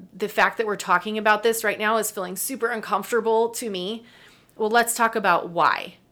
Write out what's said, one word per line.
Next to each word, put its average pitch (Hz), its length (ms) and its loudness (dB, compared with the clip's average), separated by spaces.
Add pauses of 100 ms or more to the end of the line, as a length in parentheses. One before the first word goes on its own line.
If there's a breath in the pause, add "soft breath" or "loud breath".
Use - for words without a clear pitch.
(160)
the 196 120 -4
fact 196 300 2
that 226 80 0
we're 202 100 -2
talking 214 420 0
about 214 240 2
this 226 220 0
right 202 140 0
now 214 180 0
is 208 140 -2
feeling 185 260 -8
super 233 320 -4
uncomfortable 220 840 0
to 233 200 -8
me." 196 340 -8 (520 loud breath)
Well, - 140 0
let's 233 240 4
talk 226 220 2
about 185 340 2
why. 165 440 2 (180)